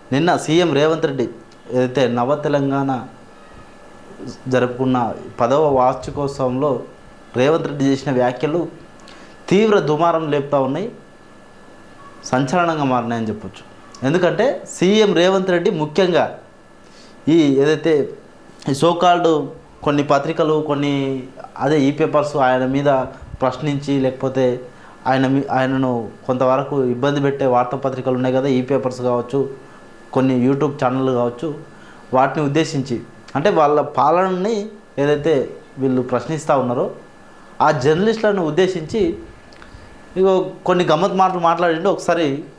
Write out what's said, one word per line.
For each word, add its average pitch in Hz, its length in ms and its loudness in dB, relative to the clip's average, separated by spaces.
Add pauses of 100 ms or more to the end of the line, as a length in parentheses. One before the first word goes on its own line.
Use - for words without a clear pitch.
(140)
నిన్న 156 240 2
సీఎం 160 360 2
రేవంత్ 156 320 2
రెడ్డి 135 240 -2 (420)
ఏదైతే 127 360 2
నవ 120 280 0
తెలంగాణ 139 720 -2 (1400)
జరుపుకున్న 123 680 0 (260)
పదవ 143 300 2
వార్షికోత్సవంలో 139 1000 0 (680)
రేవంత్ 151 300 2
రెడ్డి 143 180 -4
చేసిన 135 260 0
వ్యాఖ్యలు 143 560 0 (840)
తీవ్ర 208 300 4
దుమారం 160 520 0
లేపుతా 143 280 0
ఉన్నాయి, 151 320 -2 (1300)
సంచలనంగా 156 600 0
మారినాయని 117 440 -2
చెప్పొచ్చు. 101 360 -10 (440)
ఎందుకంటే 175 560 0 (120)
సీఎం 202 380 2
రేవంత్ 185 360 2
రెడ్డి 180 220 0
ముఖ్యంగా 156 540 0 (1000)
ఈ 165 120 6 (220)
ఏదైతే 156 320 2 (760)
ఈ 135 140 0
so 170 80 4 (120)
called 170 260 4 (540)
కొన్ని 147 200 2
పత్రికలు, 156 640 0
కొన్ని 139 560 -2 (340)
అదే 147 220 0
ఈ 139 120 2
పేపర్స్ 147 460 0
ఆయన 127 280 2
మీద 139 260 0 (500)
ప్రశ్నించి, 139 580 -2
లేకపోతే 131 460 0 (640)
ఆయన 131 200 2
మీ-, 135 240 0
ఆయనను 131 380 0 (380)
కొంతవరకు 131 560 0
ఇబ్బంది 131 380 0
పెట్టే 139 240 -2
వార్తాపత్రికలు 127 720 -2
ఉన్నాయి 127 200 -2
కదా, 131 120 0
ఈ 127 140 0
పేపర్స్ 123 400 -4
కావచ్చు, 123 380 -2 (760)
కొన్ని 131 220 2 (120)
YouTube 139 360 0
ఛానళ్ళు 131 280 0
కావచ్చు, 120 360 -2 (640)
వాటిని 143 320 2
ఉద్దేశించి, 139 520 -2 (380)
అంటే 151 140 2
వాళ్ళ 151 320 4
పాలనని 180 760 0 (440)
ఏదైతే 147 340 2 (440)
వీళ్ళు 131 240 0
ప్రశ్నిస్తూ 143 580 -2
ఉన్నారో 123 260 -2 (760)
ఆ 151 100 4
జర్నలిస్టులను 185 760 2
ఉద్దేశించి 185 560 0 (1160)
ఇగో 190 160 4 (320)
కొన్ని 180 260 2
గమ్మత్ 180 300 2
మాటలు 180 180 2
మాట్లాడిండు. 170 500 0
ఒకసారి 170 380 0 (320)